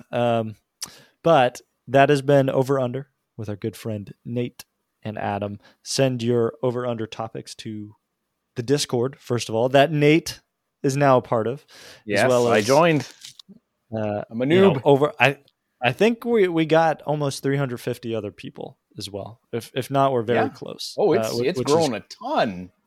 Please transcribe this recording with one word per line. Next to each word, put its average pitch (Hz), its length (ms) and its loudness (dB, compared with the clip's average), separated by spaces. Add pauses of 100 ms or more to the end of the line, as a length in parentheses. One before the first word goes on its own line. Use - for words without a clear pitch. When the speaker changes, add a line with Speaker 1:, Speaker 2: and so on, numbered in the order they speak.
(120)
Speaker 1:
um, 117 440 -2 (680)
but 139 360 2 (280)
that 139 220 6
has 143 120 2
been 135 280 4
Over 135 300 0
Under 127 300 -6 (280)
with 107 120 -10
our 104 80 -8
good 107 180 -8
friend 107 380 -10 (100)
Nate 120 400 -8 (400)
and 107 140 -10
Adam. 101 420 -6 (240)
Send 127 400 -2
your 117 300 0 (100)
Over 123 240 -4
Under 113 200 -6
topics - 480 -12
to 107 400 -14 (600)
the 127 80 -6
Discord, 135 560 -2
first 117 300 -6
of 110 60 -4
all, 117 140 2
that 139 220 4
Nate 151 480 2 (440)
is 135 120 0
now 139 220 4
a 120 40 2
part 113 260 -2
of, 135 180 -6 (400)
Speaker 2:
Yes, 101 160 0
Speaker 1:
as 127 80 4
well 123 180 4
Speaker 2:
I 110 120 4
Speaker 1:
as, 104 80 2
Speaker 2:
joined. 147 400 4 (880)
Speaker 1:
uh, 107 340 -4
Speaker 2:
I'm 113 120 -8
a 131 40 -2
Speaker 1:
you 170 160 4
know, 196 120 6
Speaker 2:
noob. 127 100 -4
Speaker 1:
over, 143 360 4
I, 135 180 4 (440)
I 123 120 0
think 233 320 0
we, 226 220 2
we 165 180 0
got 160 380 2
almost 143 400 -4
three 139 140 -2
hundred 123 220 -4
fifty 117 340 -8
other 107 180 -6
people - 460 -16 (200)
as 101 120 -12
well. 101 300 -14 (120)
If, 117 220 -8
if 131 160 -6
not, 139 220 0
we're 123 120 -2
very 117 220 0
Speaker 2:
Yeah. 277 40 -4
Speaker 1:
close. - 480 -14
Speaker 2:
Oh, 175 180 2
Speaker 1:
Uh, - 40 0
Speaker 2:
it's, 110 140 -2
Speaker 1:
whi-, 120 140 -4
Speaker 2:
it's 165 120 -4
Speaker 1:
which 120 100 -2
is 143 60 4
Speaker 2:
grown 156 200 2
a 98 60 -8
ton. 127 680 -6 (160)